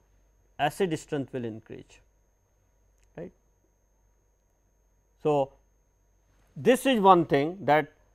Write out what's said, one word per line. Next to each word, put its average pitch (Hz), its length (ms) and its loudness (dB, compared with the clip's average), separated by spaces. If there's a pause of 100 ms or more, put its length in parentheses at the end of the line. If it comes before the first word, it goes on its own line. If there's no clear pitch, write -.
(580)
acid 156 400 -2
strength 139 360 -10
will 123 100 -8
increase, - 560 -16 (1200)
right. 180 140 -16 (1900)
So, 143 300 0 (1040)
this 233 300 0
is 254 140 2
one 180 260 6
thing 160 360 -2
that - 300 2 (220)